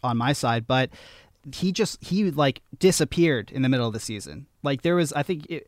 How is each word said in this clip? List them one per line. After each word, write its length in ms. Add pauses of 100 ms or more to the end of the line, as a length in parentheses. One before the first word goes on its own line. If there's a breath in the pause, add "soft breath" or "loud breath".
on 140
my 160
side. 360
But 220 (640 loud breath)
he 180
just, 320
he, 280
like, 300 (180)
disappeared 720
in 100
the 80
middle 180
of 60
the 60
season. 460 (160)
Like, 200
there 140
was, 180
I 100
think 260
it 180